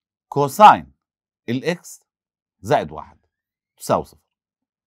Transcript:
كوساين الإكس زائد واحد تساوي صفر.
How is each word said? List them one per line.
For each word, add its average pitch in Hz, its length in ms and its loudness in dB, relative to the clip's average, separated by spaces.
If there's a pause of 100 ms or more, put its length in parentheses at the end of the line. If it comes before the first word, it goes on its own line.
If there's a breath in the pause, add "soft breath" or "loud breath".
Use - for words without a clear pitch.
(280)
كوساين 143 640 4 (560)
الإكس 135 520 -8 (600)
زائد 98 320 -4
واحد 76 260 -20 (580)
تساوي 90 280 -4
صفر. - 160 -20 (680)